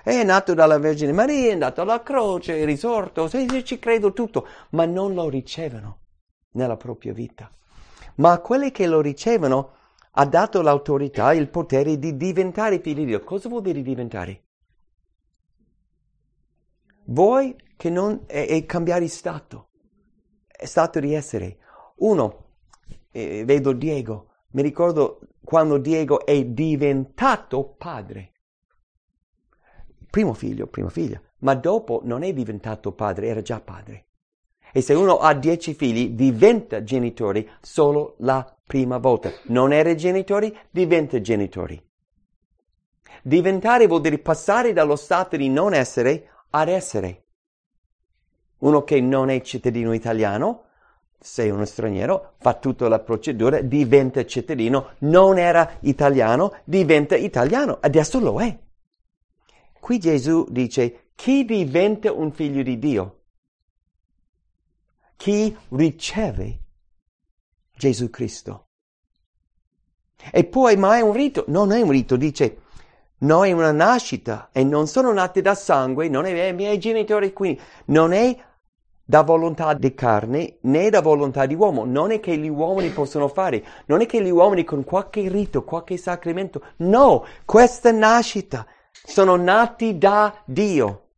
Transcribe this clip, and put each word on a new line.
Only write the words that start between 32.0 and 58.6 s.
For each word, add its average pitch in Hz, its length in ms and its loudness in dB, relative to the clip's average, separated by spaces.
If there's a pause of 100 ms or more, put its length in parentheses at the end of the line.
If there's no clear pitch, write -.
non 120 180 -6
è 190 100 -6
diventato 107 600 -10
padre, 101 340 -6
era 110 160 -6
già 110 180 -10
padre. 101 460 -20 (640)
E 131 80 0
se 143 140 2
uno 180 240 4
ha 156 160 4
dieci 160 400 -2
figli, 120 360 -2
diventa 123 720 2
genitore 110 800 -4
solo 147 580 0
la 131 320 -2 (160)
prima 127 320 -2
volta. 120 320 0 (140)
Non 127 280 2
era 156 220 4
genitore, 190 760 -2
diventa 160 500 0
genitore. 95 640 -4 (1400)
Diventare 190 640 4
vuol 165 140 4
dire 147 180 0
passare 208 540 0
dallo 151 240 2
stato 180 400 -2
di 139 120 -2
non 165 240 0
essere 135 580 0 (200)
ad 156 180 0
essere. 107 560 -6 (1300)
Uno 143 240 4
che 147 180 2
non 135 300 0
è 131 100 -2
cittadino 117 540 -4
italiano, 113 720 -2 (540)
sei - 300 -4
uno 104 160 -2
straniero, 110 760 -4
fa 123 160 0
tutta 123 340 -2
la 110 120 2
procedura, 117 600 -2
diventa 131 640 2
cittadino, 131 720 -4
non 185 400 6
era 170 420 2
italiano, 139 840 2
diventa 156 520 2
italiano, 180 640 0
adesso 156 400 2
lo 135 200 0
è. 226 180 -4 (1200)